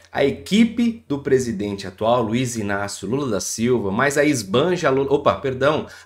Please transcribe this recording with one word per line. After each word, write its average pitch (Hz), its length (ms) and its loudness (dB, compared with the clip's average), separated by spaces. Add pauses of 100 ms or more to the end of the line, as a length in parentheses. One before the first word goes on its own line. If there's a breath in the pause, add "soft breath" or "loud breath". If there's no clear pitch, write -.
(120)
a 139 140 0
equipe 226 840 0
do 139 120 -4
presidente 104 680 0
atual, 117 360 0
Luiz 117 340 -2
Inácio 101 500 -4
Lula 131 240 -2
da 98 120 0
Silva, 113 500 0
mas 139 240 0
a 147 80 4
esbanja 147 640 2
Lula, 139 240 2
opa, 127 220 4
perdão, 135 520 0 (200 loud breath)